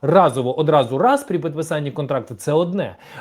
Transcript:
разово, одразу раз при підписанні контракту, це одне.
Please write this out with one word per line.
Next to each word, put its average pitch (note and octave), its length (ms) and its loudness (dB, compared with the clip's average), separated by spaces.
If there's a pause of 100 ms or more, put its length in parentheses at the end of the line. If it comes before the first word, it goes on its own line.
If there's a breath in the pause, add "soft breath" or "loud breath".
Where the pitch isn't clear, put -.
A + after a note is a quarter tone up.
разово, C#3 560 2
одразу C#3 400 2
раз C4+ 260 2
при F3+ 140 -2
підписанні D3+ 520 -4
контракту, C3 440 -6
це D3 180 -4
одне. E3+ 440 0 (240 loud breath)